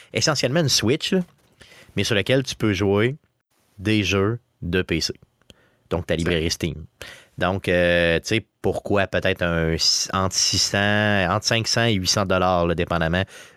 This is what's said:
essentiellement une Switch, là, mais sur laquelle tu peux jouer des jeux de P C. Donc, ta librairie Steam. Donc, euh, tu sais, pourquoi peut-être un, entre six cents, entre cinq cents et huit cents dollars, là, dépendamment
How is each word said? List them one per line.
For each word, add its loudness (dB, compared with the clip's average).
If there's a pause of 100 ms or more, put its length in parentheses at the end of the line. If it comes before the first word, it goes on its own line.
(140)
essentiellement 0
une 0
Switch, 0
là, 2 (760)
mais 0
sur 0
laquelle 2
tu -8
peux 0
jouer 2 (640)
des 2
jeux 0 (240)
de 0
P -2
C. -6 (800)
Donc, -4
ta 0
librairie 0
Steam. -6 (500)
Donc, -2
euh, 4
tu -10 (100)
sais, -4 (160)
pourquoi -2
peut-être -2
un, 0 (380)
entre 0
six 0
cents, 0
entre -2
cinq 0
cents 0
et 2
huit 0
cents 0
dollars, 2
là, 0
dépendamment 0 (320)